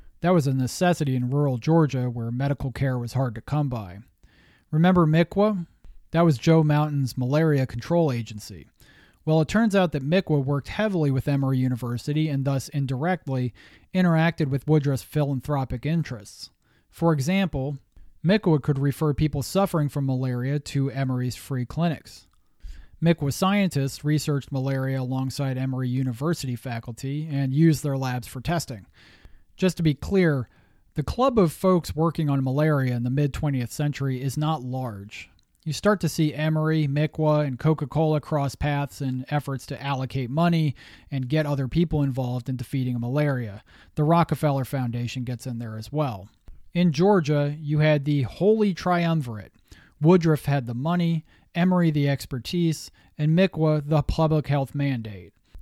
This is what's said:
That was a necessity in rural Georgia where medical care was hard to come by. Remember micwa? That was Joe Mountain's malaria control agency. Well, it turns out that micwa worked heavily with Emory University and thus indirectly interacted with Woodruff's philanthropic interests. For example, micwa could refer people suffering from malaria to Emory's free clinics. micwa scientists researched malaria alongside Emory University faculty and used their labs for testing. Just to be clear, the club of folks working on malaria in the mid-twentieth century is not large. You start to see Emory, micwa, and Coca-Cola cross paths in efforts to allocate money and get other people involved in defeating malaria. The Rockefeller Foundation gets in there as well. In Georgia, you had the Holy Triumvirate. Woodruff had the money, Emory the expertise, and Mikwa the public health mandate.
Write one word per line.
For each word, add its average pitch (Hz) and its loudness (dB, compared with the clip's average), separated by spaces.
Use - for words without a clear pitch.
That 175 4
was 143 4
a 139 0
necessity 135 0
in 123 -2
rural 139 0
Georgia 135 2
where 117 -6
medical 139 -2
care 131 -2
was 120 -6
hard 127 -2
to 113 -14
come 147 -2
by. 101 -8
Remember 175 6
micwa? 175 2
That 170 4
was 147 4
Joe 160 6
Mountain's 147 0
malaria 139 2
control 165 0
agency. 107 -8
Well, 156 4
it 151 0
turns 214 2
out 180 4
that 135 -4
micwa 156 2
worked 143 -2
heavily 185 0
with 135 -2
Emory 135 0
University 127 -2
and 139 -2
thus 135 -2
indirectly 135 -2
interacted 165 2
with 135 -4
Woodruff's 143 2
philanthropic 135 -4
interests. 143 -6
For 165 0
example, 147 -2
micwa 175 4
could 135 0
refer 143 0
people 143 0
suffering 185 0
from 139 -2
malaria 131 -2
to 139 -2
Emory's 127 -2
free 123 -6
clinics. - -6
micwa 160 2
scientists 185 0
researched 147 -2
malaria 135 -2
alongside 131 -4
Emory 131 -2
University 131 -2
faculty 131 -8
and 139 -2
used 156 4
their 135 -2
labs 127 -4
for 127 -12
testing. 139 -6
Just 185 0
to 175 -2
be 156 4
clear, 160 0
the 147 -2
club 247 0
of 175 6
folks 185 0
working 156 0
on 139 2
malaria 135 2
in 120 -2
the 123 -2
mid-twentieth 139 -2
century 139 -2
is 135 -4
not 151 -2
large. 123 -10
You 156 -4
start 208 2
to 160 -2
see 156 0
Emory, 156 0
micwa, 151 0
and 131 -6
Coca-Cola 156 0
cross 139 -4
paths 143 -4
in 131 -4
efforts 135 -4
to 131 -10
allocate 131 -4
money 160 2
and 131 -4
get 151 0
other 139 -2
people 156 0
involved 123 -2
in 131 -4
defeating 123 -4
malaria. 123 -2
The 151 0
Rockefeller 151 4
Foundation 120 -4
gets 123 -8
in 120 -8
there 113 -8
as 107 -12
well. 120 -4
In 175 4
Georgia, 147 2
you 151 -2
had 151 4
the 147 2
Holy 208 2
Triumvirate. 165 -2
Woodruff 160 6
had 143 0
the 120 -6
money, 165 -2
Emory 175 4
the 143 2
expertise, 151 -2
and 156 2
Mikwa 156 2
the 147 2
public 156 0
health 139 -2
mandate. 113 -4